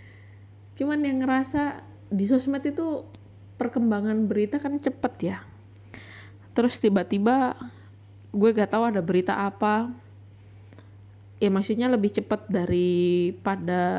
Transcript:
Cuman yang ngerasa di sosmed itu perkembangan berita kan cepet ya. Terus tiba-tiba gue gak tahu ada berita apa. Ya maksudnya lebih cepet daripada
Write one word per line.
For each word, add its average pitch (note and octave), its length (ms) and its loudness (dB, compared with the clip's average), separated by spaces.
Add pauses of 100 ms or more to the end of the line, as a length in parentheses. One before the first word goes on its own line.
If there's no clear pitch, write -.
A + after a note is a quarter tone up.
(800)
Cuman D4 240 0
yang C4 160 0
ngerasa C4+ 640 0 (240)
di G3 160 0
sosmed C4 400 0
itu D4+ 400 -4 (560)
perkembangan A3 680 0
berita G#3 280 0
kan C#4+ 240 -4
cepet B3 400 -4
ya. F#3 160 -4 (1200)
Terus A#3+ 240 2
tiba-tiba G#3 760 2 (760)
gue G#3 200 4
gak G#3 200 0
tahu A3+ 160 2
ada G3+ 160 0
berita F#3 400 0
apa. G#3+ 480 0 (1500)
Ya G3+ 120 4
maksudnya G#3+ 400 0
lebih G3+ 240 2
cepet G#3 320 -4
daripada F3+ 1400 0 (140)